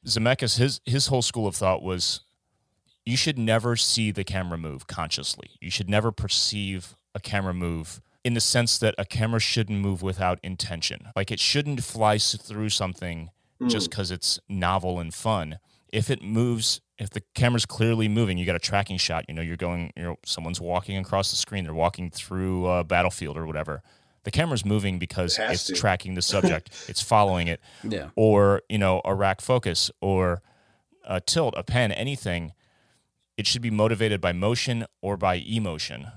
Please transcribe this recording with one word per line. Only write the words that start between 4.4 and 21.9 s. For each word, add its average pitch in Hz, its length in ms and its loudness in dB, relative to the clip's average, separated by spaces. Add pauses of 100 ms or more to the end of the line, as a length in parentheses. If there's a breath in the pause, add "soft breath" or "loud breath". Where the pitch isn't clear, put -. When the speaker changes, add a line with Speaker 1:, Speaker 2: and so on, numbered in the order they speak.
Speaker 1:
move 78 300 -8
consciously. - 720 -6
You 85 120 -10
should 90 180 -4
never 107 220 4
perceive 98 840 -2 (180)
a 98 60 -6
camera 95 340 -2
move 85 460 -4 (240)
in 120 100 2
the 117 80 2
sense - 360 4
that 110 200 2
a 98 80 -2
camera 113 340 0
shouldn't 107 400 0
move 98 220 0
without 90 420 0
intention. - 720 -6
Like, 95 160 -2
it 104 80 -4
shouldn't 143 440 0
fly 107 320 2
s-, - 220 0
through 107 320 -6
something 87 640 -4 (360)
just 104 220 0
Speaker 2:
Mm. - 60 -10
Speaker 1:
'cause 92 160 -2
it's - 360 -2
novel 92 520 0
and 82 140 -6
fun. 90 460 -2 (320 soft breath)
If 107 200 0
it - 100 -2
moves, 113 600 0 (180)
if 101 100 -6
the - 120 -8 (120)
camera's 120 320 4
clearly 113 420 2
moving, 104 300 2
you 87 80 -2
got 90 100 2
a 85 40 -2
tracking 101 380 -2
shot, 80 300 -2
you 78 60 -12
know, 82 80 -6
you're 82 160 -6
going, 87 380 -4
you 85 80 -10
know, 85 200 -6
someone's 85 380 -6
walking 90 360 -4
across 95 340 0
the - 60 -2
screen, 98 260 -4
they're 80 100 -8
walking 85 380 0